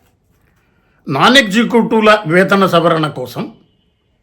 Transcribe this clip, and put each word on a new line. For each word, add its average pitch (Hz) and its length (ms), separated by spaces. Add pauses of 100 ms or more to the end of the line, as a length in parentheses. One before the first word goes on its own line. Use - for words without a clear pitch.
(1080)
నాన్ 180 300
ఎగ్జిక్యూటివ్ల 220 880
వేతన 190 400
సవరణ 165 420
కోసం 135 440 (720)